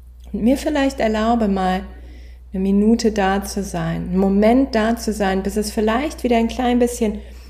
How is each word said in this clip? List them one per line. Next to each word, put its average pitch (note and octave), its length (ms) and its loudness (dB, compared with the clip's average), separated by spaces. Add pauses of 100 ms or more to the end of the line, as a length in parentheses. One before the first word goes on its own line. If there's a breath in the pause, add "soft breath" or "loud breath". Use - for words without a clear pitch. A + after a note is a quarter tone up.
(340)
und G3 100 -4
mir C4+ 140 4
vielleicht C#4 420 0
erlaube, A3 480 2
mal F#3+ 360 0 (680 loud breath)
eine F#3+ 100 -4
Minute G#3 520 2
da G3 320 0
zu - 180 -6
sein, E3+ 460 -4
einen F3+ 80 0
Moment G#3+ 580 4
da A3+ 220 2
zu A3 160 -4
sein, G3 280 0
bis G3 140 -4
es G#3 160 -2
vielleicht A#3 520 -2
wieder A#3+ 120 2
ein A3+ 140 2
klein B3 300 0
bisschen A#3 400 0 (300 loud breath)